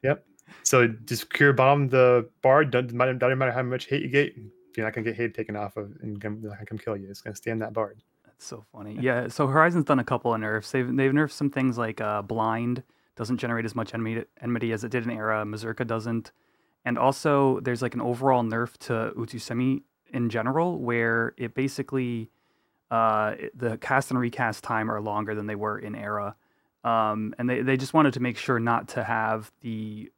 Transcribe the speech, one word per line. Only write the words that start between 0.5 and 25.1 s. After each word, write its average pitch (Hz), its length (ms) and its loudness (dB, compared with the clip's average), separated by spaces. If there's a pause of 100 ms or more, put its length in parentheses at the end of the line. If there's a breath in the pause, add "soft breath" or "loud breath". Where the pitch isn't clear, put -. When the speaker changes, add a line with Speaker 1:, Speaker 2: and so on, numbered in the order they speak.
Speaker 1:
So 123 240 6
just 113 460 -6
cure 143 180 8
bomb 139 380 6
the 123 400 6 (120)
bard. 139 300 6
Don't, 127 160 2 (100)
doesn't 127 400 2
matter 131 140 2
how 123 120 -2
much 123 240 -4
hate 139 140 0
you 135 60 -6
get, 139 260 2 (440)
you're 110 80 -2
not 110 80 -4
gonna 113 100 -4
get 110 140 -2
hate 113 180 -2
taken 107 220 -6
off 104 180 -8
of 104 160 -10 (100)
and 104 200 -10
come, 107 200 -8
not 107 120 -10
gonna 101 120 -14
come 110 120 -12
kill 104 180 -6
you. 98 140 -12
It's 98 120 -16
gonna 107 140 -12
stay - 160 -8
in 113 80 -2
that 110 140 -6
bard. 107 280 -6 (220)
Speaker 2:
That's - 220 -20
so 110 260 -16
funny. 104 300 -14
Yeah, 123 260 0
so - 180 0
Horizon's 160 380 4
done 135 160 4
a 120 60 0
couple 120 280 0
of 110 60 0
nerfs. 107 320 -4
They've, 127 240 0
they've 135 160 4
nerfed 147 220 2
some 143 160 -2
things 131 280 0
like, 113 220 -4
uh, 104 220 -2
blind 113 600 -2 (360)
doesn't 117 220 -2
generate 117 260 -2
as 107 100 -6
much 117 180 -6
enmity, 113 300 -4 (180)
enmity 117 300 -2
as 110 140 -4
it 110 60 -6
did 123 120 -2
in 120 80 -4
Era. 110 340 -2
Mazurka 113 400 -6
doesn't. 113 460 -4 (540)
And 120 120 -2
also, 139 600 4
there's, 123 220 -2
like, 123 120 -4
an 123 80 -6
overall 123 420 2
nerf 113 340 -4 (100)
to 113 300 -2
Utusemi 120 640 -2 (320)
in 120 160 0
general, 139 500 0
where 117 580 0
it 120 180 -6
basically, 131 760 -4 (580)
uh, 110 480 2
it, - 220 -12
the 113 200 -2
cast 135 320 0
and 131 80 2
recast 117 440 -2
time 110 260 -2
are 107 120 -4
longer 107 340 -2